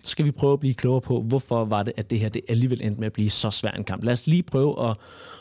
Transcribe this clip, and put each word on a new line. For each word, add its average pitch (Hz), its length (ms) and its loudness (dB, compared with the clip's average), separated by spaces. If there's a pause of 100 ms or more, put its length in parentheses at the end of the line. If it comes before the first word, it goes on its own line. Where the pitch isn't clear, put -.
skal - 220 -2
vi 147 60 2
prøve 143 220 2
at 143 80 2
blive 135 140 0
klogere 127 260 2
på, 123 220 0
hvorfor 117 420 0
var 107 180 0
det, 107 140 -4
at 107 140 -4
det 113 100 2
her, 107 80 0
det 110 200 -6
alligevel 120 340 2
endte 107 180 -2
med 110 60 -2
at 107 60 -4
blive 104 180 0
så - 200 -2
svær 104 200 -2
en 101 140 -6
kamp. 95 200 -6
Lad 117 80 2
os 123 140 -2
lige 175 160 4
prøve 135 480 0
at, 107 60 -2 (440)